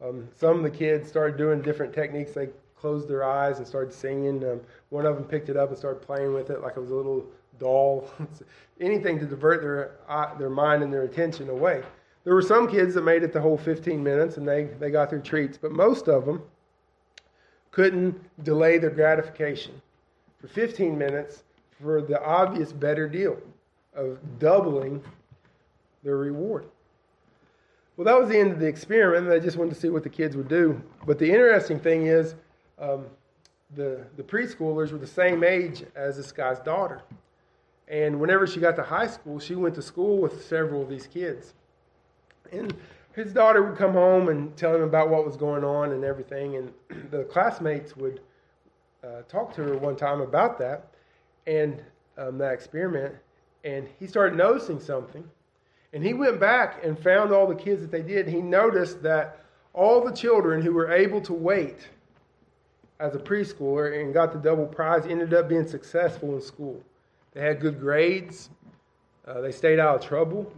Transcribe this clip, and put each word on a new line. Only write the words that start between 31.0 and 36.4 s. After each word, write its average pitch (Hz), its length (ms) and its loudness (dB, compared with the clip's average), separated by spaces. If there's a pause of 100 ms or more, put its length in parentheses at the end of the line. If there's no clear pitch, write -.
But 147 120 2
the 160 120 2
interesting 214 480 6
thing 160 280 2
is, 160 280 2 (440)
um, 139 280 -6 (680)
the, 131 320 -8 (100)
the 135 60 -14
preschoolers 156 680 -4
were 151 80 -10
the 131 80 -12
same 180 380 2
age 180 400 0 (100)
as 139 220 -6
this 139 160 -16
guy's 131 280 -4